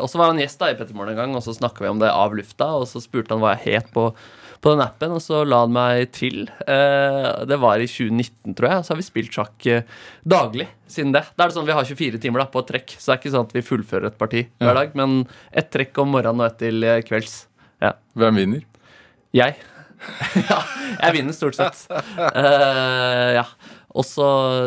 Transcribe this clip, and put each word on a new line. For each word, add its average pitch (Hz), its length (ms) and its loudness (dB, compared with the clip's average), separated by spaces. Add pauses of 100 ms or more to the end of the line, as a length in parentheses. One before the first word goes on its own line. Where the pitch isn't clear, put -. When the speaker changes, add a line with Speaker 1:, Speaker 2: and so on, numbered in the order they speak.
Speaker 1:
og 131 100 -4
så 170 80 -4
var 170 140 4
han 160 80 -2
gjest 135 180 -4
da 160 140 0
i - 20 -6
Petter 110 220 -12
Morgen 101 160 -8
en 110 80 -6
gang, 135 180 -4
og 117 60 -8
så 117 100 -8
snakket 117 300 -6
vi 98 80 -2
om 107 80 -2
det 110 100 4
av 104 240 2
lufta, 107 320 -6 (140)
og 127 100 -6
så - 140 -12
spurte 113 260 -6
han 110 140 0
hva 104 100 4
jeg 104 220 -2
het 113 180 -4
på, 117 140 2 (560)
på 151 80 6
den 147 100 4
appen, 160 320 -4
og 165 80 -4
så 151 240 0
la 127 160 6
han 120 140 2
meg 123 400 2
til. 127 320 -6 (160)
Eh, 139 640 2 (180)
det 143 160 0
var 107 160 6
i 117 80 0
tjue 113 300 -4
nitten, 113 400 -6
tror 127 160 2
jeg, 185 80 0
og 165 80 -12
så 170 60 -2
har 156 40 -4
vi 185 80 -8
spilt 113 300 -8
sjakk, - 340 -6
eh, 117 160 0 (400)
daglig 151 400 0 (240)
siden 139 240 -2
det. 143 80 4 (140)
Da 175 80 4
er 170 80 0
det 165 80 -4
sånn, 151 80 -2
vi 156 100 2
har 131 80 0
tjuefire 131 380 -4
timer 127 180 0
da, - 80 -2
på 127 140 -2
et - 80 -12
trekk, - 240 -8
så - 160 -2
det - 20 4
er 127 80 -4
ikke 139 140 -4
sånn 120 100 0
at - 140 -20
vi 117 80 -10
fullfører 107 420 -2
et - 140 -20
parti 117 180 -2 (140)
hver 120 160 4
Speaker 2:
Ja. 127 80 4
Speaker 1:
dag, 151 180 -4
men 135 160 2 (380)
et 160 240 -2
trekk 143 260 -2
om 139 140 0
morgenen 120 260 0
og 113 80 2
et 113 140 -18
til, 113 180 -2
eh, 117 240 2
kvelds. 113 320 -6 (460)
Ja. 104 100 0 (240)
Speaker 2:
Hvem 110 240 4
vinner? 110 240 -2 (720)
Speaker 1:
Jeg. 123 240 2 (400)
<laughs> - 500 -4
Ja, - 100 2 (400)
jeg 165 160 2
vinner 143 200 -4
stort 143 220 -4
sett. - 280 -4 (300)
Eh, 131 1200 2
ja. 120 80 -2 (500)
Og 131 80 0
så, - 200 -2 (420)